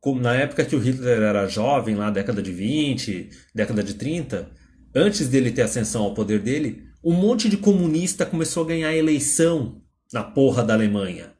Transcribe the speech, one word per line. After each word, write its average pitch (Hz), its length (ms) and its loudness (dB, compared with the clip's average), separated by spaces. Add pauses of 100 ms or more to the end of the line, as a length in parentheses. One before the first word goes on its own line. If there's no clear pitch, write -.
como 135 200 -2
na 120 140 0
época 143 300 0
que - 100 -4
o 147 40 2
Hitler 123 420 0
era 104 260 2
jovem, 110 480 0
lá 104 160 -2
década 101 320 -2
de 92 80 -6
vinte, 107 800 -4 (260)
década 104 280 0
de 101 120 -6
trinta, 135 560 -6 (440)
antes 165 340 2
dele 123 240 2
ter 123 100 0
ascensão 110 400 -2
ao 101 120 -2
poder 107 260 0
dele, 135 440 -4 (200)
um 170 80 2
monte 214 360 2
de 202 80 2
comunista 180 680 2
começou 165 400 -2
a - 20 -6
ganhar 160 280 -2
eleição 156 880 2 (300)
na 113 100 -4
porra 123 420 2
da 110 100 2
Alemanha. 98 640 -2